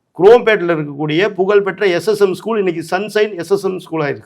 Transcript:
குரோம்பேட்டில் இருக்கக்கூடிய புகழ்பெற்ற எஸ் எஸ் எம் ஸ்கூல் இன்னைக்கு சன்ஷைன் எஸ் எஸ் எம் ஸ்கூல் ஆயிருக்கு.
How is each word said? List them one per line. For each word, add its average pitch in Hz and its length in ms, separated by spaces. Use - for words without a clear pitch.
குரோம்பேட்டில் 196 600
இருக்கக்கூடிய 151 500
புகழ்பெற்ற 196 600
எஸ் 175 200
எஸ் 214 140
எம் 190 120
ஸ்கூல் 214 240
இன்னைக்கு 180 400
சன்ஷைன் 214 400
எஸ் 170 140
எஸ் 196 120
எம் 185 160
ஸ்கூல் 160 220
ஆயிருக்கு. 135 240